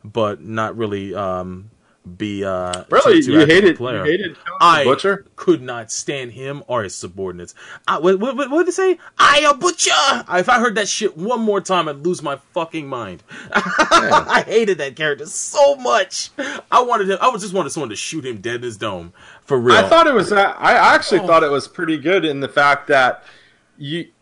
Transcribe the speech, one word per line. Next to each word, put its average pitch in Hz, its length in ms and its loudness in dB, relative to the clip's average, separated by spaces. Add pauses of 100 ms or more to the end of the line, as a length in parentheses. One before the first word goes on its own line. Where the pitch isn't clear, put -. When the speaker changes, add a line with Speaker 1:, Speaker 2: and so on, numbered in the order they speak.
Speaker 1:
but 104 380 -4
not 110 340 -6
really, 101 380 -6
um, 92 560 -8 (460)
be, 101 280 -6
uh, 90 460 -6
Speaker 2:
Really? 196 300 6
Speaker 1:
too, 131 60 0
too 127 60 0
Speaker 2:
You 156 100 8
Speaker 1:
active 147 80 4
a 165 40 8
Speaker 2:
hated, 196 160 6
you 147 60 -2
Speaker 1:
player. 117 280 -6
Speaker 2:
hated 175 320 -2
Tony - 240 -14
Speaker 1:
I 165 240 4
Speaker 2:
Butcher? 190 420 0 (100)
Speaker 1:
could 160 260 0
not 120 300 -12
stand 131 400 -8
him 135 340 -12
or 120 160 -2
his 92 120 -8
subordinates. 90 600 -12 (320)
I, 165 120 -2
what, 185 200 2
what, 240 180 -4
what, 262 140 -4
what 294 100 0
did 349 80 0
they 349 40 -4
say? 370 260 0 (200)
"I 285 220 4
a 294 140 4
butcher!" 339 360 -2 (480)
If 180 100 0
I 240 120 4
heard 226 160 0
that 202 120 -2
shit - 280 -4
one 233 240 -4
more 208 200 0
time, 170 280 -2
I'd 143 100 -8
lose 170 240 -4
my 139 140 -6 (180)
fucking 160 340 -6
mind. 110 340 -10 (320)
<laughs> - 80 0 (380)
Speaker 2:
Yeah. - 280 2
Speaker 1:
I 226 180 2
hated 196 320 0
that 139 180 -8
character 151 300 -4
so 285 500 2
much. 240 540 -2 (400)
I 240 120 4
wanted 226 280 0
him, 190 100 -2
I 240 80 2
was 220 140 -2
just 196 100 -10
wanted 165 180 -2
someone 135 200 -6
to 98 60 -10
shoot 156 280 -10
him 120 160 -8
dead 117 160 -6
in 117 60 -8
his 117 160 -10
dome. 92 340 -8 (320)
For 139 160 0
real. 123 160 4
Speaker 2:
I 220 120 4
thought 330 180 6
it 285 80 2
was, 180 180 0
uh, 202 260 2
I 170 140 2 (220)
actually 226 260 2
Speaker 1:
Oh. 185 60 -6
Speaker 2:
thought 165 160 6
it 147 80 0
was 139 180 -2
pretty 160 300 -4
good 165 260 0
in 139 160 -4
the 135 80 -6
fact 143 400 2
that 131 340 2 (540)
you 151 320 -10 (140)